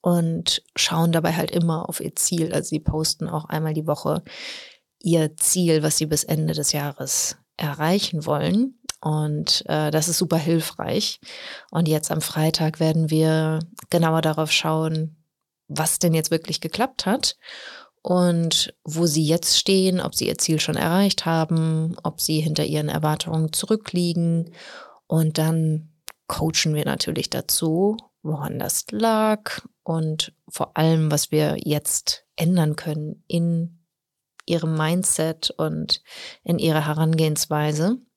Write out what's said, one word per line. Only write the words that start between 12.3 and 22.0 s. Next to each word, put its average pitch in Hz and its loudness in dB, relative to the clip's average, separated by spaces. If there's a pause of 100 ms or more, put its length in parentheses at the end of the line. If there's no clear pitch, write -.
werden 160 2
wir 160 2 (300)
genauer 165 4
darauf 156 0
schauen, 160 -2 (440)
was 156 -2
denn 170 4
jetzt 160 0
wirklich 160 -2
geklappt - -4
hat 233 0 (680)
und 175 2
wo 165 0
sie 156 2
jetzt 165 2
stehen, 190 4
ob - -4
sie - 0
ihr 165 -2
Ziel 160 0
schon - 0
erreicht 190 2
haben, 160 2